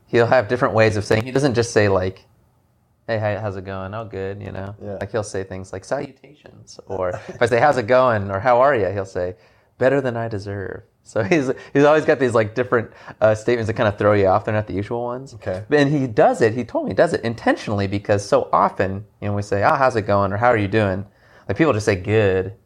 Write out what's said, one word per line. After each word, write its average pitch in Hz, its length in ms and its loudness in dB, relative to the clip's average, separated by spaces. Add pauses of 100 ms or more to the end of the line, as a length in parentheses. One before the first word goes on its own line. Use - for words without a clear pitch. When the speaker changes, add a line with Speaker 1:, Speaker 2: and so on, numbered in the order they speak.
Speaker 1:
he'll 117 200 2
have 120 200 2
different 120 280 -2
ways 110 200 4
of 104 100 -4
saying, 110 180 0
he 131 80 -10
doesn't 135 240 0
just 117 180 0
say, 104 160 4
like, 95 360 -2 (840)
"Hey, 113 100 -2
hi, 107 200 -2
how's 104 200 -6
it 92 80 -12
going?" 95 300 -10
"Oh, 113 100 -10
good," 98 380 -10
you 98 80 -10
know? 98 320 -12
Speaker 2:
Yeah. 101 160 -10
Speaker 1:
Like, 98 120 -10
he'll 110 120 -2
say 95 200 -8
things 95 300 -14
like, 98 120 -12
"Salutations," 139 1000 -12
or 92 220 -4 (180)
if - 140 -6
I 120 60 2
say, 117 120 2
"How's 139 180 4
it 113 100 -2
going?" 117 420 2
or 98 100 -2
"How 120 220 4
are 143 140 4
ya?" 95 160 0
he'll 98 140 -4
say, 90 300 -6 (440)
"Better 135 220 2
than 123 140 -4
I 117 120 -6
deserve." 101 560 -10 (180)
So - 220 -4
<laughs> 104 80 -2
he's, 135 200 0 (220)
he's 139 100 4
always 147 220 4
got 156 140 2
these, 123 160 2
like, 110 180 2
different, 120 380 -2 (300)
uh, 110 120 6
statements 117 340 0
that 110 60 -2
kinda 110 180 2
throw 104 220 2
you 101 140 4
off. 101 180 2
They're 110 80 -4
not 107 140 -2
the 92 60 -10
usual 110 300 -4
ones. 127 320 -10
Speaker 2:
Okay. 101 360 -8
Speaker 1:
And 143 180 4
he 143 160 0
does 160 360 2
it, 113 120 4
he 123 100 -4
told 294 220 -6
me 220 60 -4
he - 40 -6
does 160 180 2
it - 80 -2
intentionally 110 640 -2
because 101 400 -2
so 127 260 0
often, 98 520 0 (140)
you 101 100 -8
know, 101 40 -2
we 101 80 -4
say, 101 220 -2
"Oh, 147 100 4
how's 131 220 2
it 107 80 0
going?" 101 280 2
or 98 60 -4
"How 117 120 2
are 120 80 4
you 101 100 0
doing?" 98 380 0 (420)
Like, 101 100 -4
people 156 160 4
just 104 120 -2
say, 104 100 2
"Good," 101 580 0 (120)